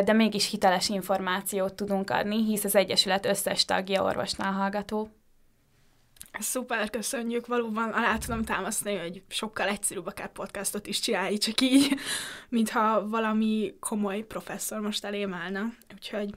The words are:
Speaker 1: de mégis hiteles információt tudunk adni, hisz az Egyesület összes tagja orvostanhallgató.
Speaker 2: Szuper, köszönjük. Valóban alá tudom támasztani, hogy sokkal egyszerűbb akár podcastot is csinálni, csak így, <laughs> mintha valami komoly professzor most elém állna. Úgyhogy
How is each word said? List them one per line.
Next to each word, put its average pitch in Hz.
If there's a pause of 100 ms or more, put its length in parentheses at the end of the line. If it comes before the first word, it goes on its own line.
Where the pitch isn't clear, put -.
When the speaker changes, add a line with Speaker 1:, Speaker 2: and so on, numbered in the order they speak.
Speaker 1:
de 214
mégis 214
hiteles 190
információt 190
tudunk 196
adni, 214
hisz 214
az 202
Egyesület 190
összes -
tagja 190
orvostanhallgató. 202 (1300)
Speaker 2:
Szuper, 226
köszönjük. 233
Valóban 226
alá 214
tudom 226
támasztani, 202
hogy 175
sokkal 208
egyszerűbb 196
akár 196
podcastot 196
is -
csinálni, 196
csak 220
így, 277 (260)
<laughs> -
mintha 220
valami 220
komoly 208
professzor 214
most 208
elém 202
állna. 196 (200)
Úgyhogy 202